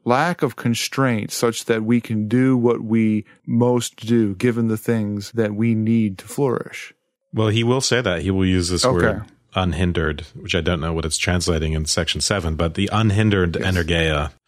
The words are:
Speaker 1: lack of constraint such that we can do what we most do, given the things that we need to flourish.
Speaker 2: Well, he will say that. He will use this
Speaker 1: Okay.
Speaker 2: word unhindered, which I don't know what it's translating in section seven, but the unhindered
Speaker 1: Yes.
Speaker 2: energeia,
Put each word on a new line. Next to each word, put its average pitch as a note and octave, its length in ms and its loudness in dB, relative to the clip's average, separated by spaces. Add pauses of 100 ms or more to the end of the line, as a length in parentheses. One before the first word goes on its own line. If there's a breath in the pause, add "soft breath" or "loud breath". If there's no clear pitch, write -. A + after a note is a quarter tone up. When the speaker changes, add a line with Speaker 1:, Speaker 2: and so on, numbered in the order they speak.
Speaker 1:
lack D3 380 0
of C3+ 140 -2
constraint A#2+ 760 -2
such - 340 -2
that A2+ 180 0
we A#2 180 2
can G#2+ 260 -4
do C3 280 2
what A#2+ 280 2
we A2 400 2 (220 soft breath)
most A#2+ 500 2
do, A2 380 2
given A#2 340 0
the A2 80 0
things G#2 560 -4
that A2 220 -2
we A2+ 200 2
need A2 440 0
to - 80 -18
flourish. - 680 -4 (400)
Speaker 2:
Well, G#2+ 160 0
he A2+ 160 2
will B2+ 160 2
say A#2+ 220 2
that. F2 180 0
He F#2+ 100 -2
will F#2+ 160 2
use F#2 220 2
this F2 160 0
Speaker 1:
Okay. E2+ 100 4
Speaker 2:
word F#2+ 280 2 (340)
unhindered, E2+ 640 0 (140)
which - 200 -8
I F2 60 2
don't E2 200 0
know D#2+ 120 -4
what E2 140 -4
it's D#2+ 100 -4
translating E2 560 0
in D#2 140 -2
section D#2+ 340 -2
seven, E2 360 -2
but E2 180 -2
the G2 180 -2
unhindered G2+ 640 2
Speaker 1:
Yes. F#2 160 0
Speaker 2:
energeia, D#2+ 560 0 (180)